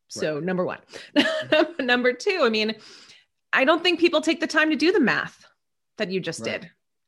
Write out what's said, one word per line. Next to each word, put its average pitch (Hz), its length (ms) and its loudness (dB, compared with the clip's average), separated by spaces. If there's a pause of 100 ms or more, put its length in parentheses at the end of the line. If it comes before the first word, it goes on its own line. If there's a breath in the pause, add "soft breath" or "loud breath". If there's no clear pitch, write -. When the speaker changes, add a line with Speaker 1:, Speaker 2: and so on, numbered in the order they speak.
Speaker 1:
So 160 280 -6
Speaker 2:
Right. 147 80 -6
Speaker 1:
number 185 220 -2
one. 104 140 -8 (340 loud breath)
<laughs> - 680 0
Number 247 340 2
two, 370 300 -2
I 233 60 4
mean, 214 260 -2 (760 loud breath)
I 262 140 4
don't 339 180 2
think 349 160 0
people 311 220 2
take - 180 0
the - 80 -2
time 311 220 0
to 311 60 0
do 302 180 2
the 427 60 4
math - 460 -2 (520)
that 202 120 -4
you 185 120 -4
just 165 180 -8
Speaker 2:
Right. - 220 -6
Speaker 1:
did 170 100 -20 (360)